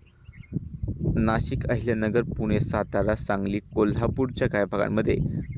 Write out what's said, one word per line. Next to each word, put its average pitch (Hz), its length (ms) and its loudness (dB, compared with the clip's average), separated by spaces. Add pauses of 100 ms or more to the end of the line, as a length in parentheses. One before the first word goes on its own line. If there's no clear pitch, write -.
(1160)
नाशिक, 113 520 0
अहिल्यानगर, 110 540 2
पुणे, 110 380 0
सातारा, 104 560 0
सांगली, 98 440 -2
कोल्हापूरच्या 117 920 0
काही 101 160 2
भागांमध्ये 104 520 0 (400)